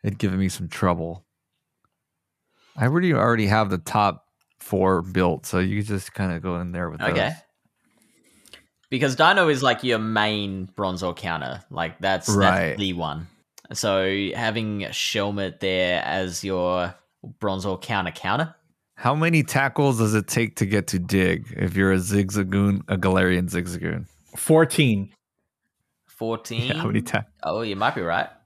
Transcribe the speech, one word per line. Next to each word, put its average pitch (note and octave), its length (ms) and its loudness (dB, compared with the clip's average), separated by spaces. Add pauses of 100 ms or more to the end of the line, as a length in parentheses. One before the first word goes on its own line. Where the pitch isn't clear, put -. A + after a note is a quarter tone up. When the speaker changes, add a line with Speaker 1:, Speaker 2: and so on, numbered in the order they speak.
Speaker 1:
it G2 160 -4
giving F#2+ 220 0
me F#2+ 80 2
some - 180 -6
trouble. E2+ 580 -2 (1500)
I C3 100 2
really E3+ 260 4
already A2+ 340 4
have G#2+ 240 4
the F#2 80 0
top G2+ 480 0 (320)
four F#2+ 440 2
built, F#2 440 0
so - 120 -2
you G2 240 0
just G2+ 320 -6
kinda F#2 260 -4
go F2 200 -4
in F2+ 120 -8
there F2 180 -6
with D#2 120 -12
Speaker 2:
Okay. A2 280 0
Speaker 1:
those. - 1300 -20 (300)
Speaker 2:
Because C3+ 280 0
Dino E3+ 320 6
is, C3+ 140 2
like, B2+ 220 2
your A#2 140 2
main G#2 800 -2
Bronzor F#2 400 -4
counter. D2+ 540 -6
Like, E2 300 -6
that's, F#2+ 260 0
that's G#2+ 100 2
Speaker 1:
Right. F2+ 400 4
Speaker 2:
the G2 180 -2
one. E2 340 -6 (440)
So G2 640 0
having A2 460 -4 (100)
Shelmet G2+ 720 -4
there F#2 440 0
as F2+ 380 -4
your F2+ 520 -2 (460)
Bronzor F#2+ 400 -4
counter F#2+ 300 -2
counter. C3 440 -4 (420)
Speaker 1:
How B2+ 180 0
many D#3+ 300 2
tackles C#3 540 2
does A2 160 2
it G#2+ 120 2
take A#2 300 -2
to G2+ 100 0
get G2 220 0
to F#2+ 100 -2
Dig F2+ 580 0
if F2+ 200 -2
you're F#2+ 160 4
a F#2+ 60 4
Zigzagoon, G2 920 0
a G2+ 100 0
Galarian F#2 500 2
Zigzagoon? F2 580 -4 (300)
Speaker 3:
Fourteen. D3 760 4 (960)
Speaker 2:
Fourteen? A2+ 580 -6
Speaker 1:
Yeah, C3+ 120 -2
how D#3+ 100 -4
many G#2+ 120 0
ta- A2 240 -2 (200)
Speaker 2:
Oh, G2+ 180 -2
you G#2 140 -4
might A2 180 0
be G#2+ 80 -4
right. E2+ 260 -2 (160)